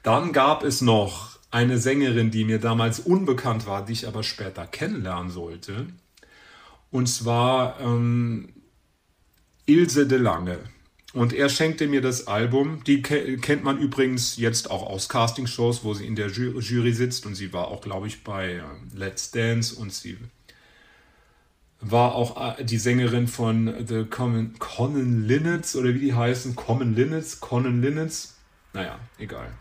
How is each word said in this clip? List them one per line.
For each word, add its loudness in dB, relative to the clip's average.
Dann 2
gab 4
es 0
noch 2
eine 4
Sängerin, 2
die 0
mir 2
damals 2
unbekannt 2
war, -6
die -6
ich -6
aber -6
später -8
kennenlernen -6
sollte. -10
Und 2
zwar, 2
ähm, 0
Ilse 6
de 4
Lange. 0
Und 2
er 2
schenkte 2
mir 2
das -2
Album. 0
Die 4
ke-, 0
kennt 0
man 0
übrigens 0
jetzt -2
auch -4
aus -6
Castingshows, 0
wo -2
sie -8
in -4
der -2
Ju-, -4
Jury 2
sitzt. -2
Und -8
sie -10
war -4
auch, -10
glaub -8
ich, -12
bei, -6
ähm, -14
Let's -8
Dance. 0
Und -12
sie -12
war 4
auch, -4
äh, -8
die 0
Sängerin 2
von 0
The -2
Common, -2
Common 0
Linnets, 2
oder 2
wie 0
die 2
heißen. 0
Common 0
Linnets, 0
Common 0
Linnets. -2
Naja, -8
egal. -12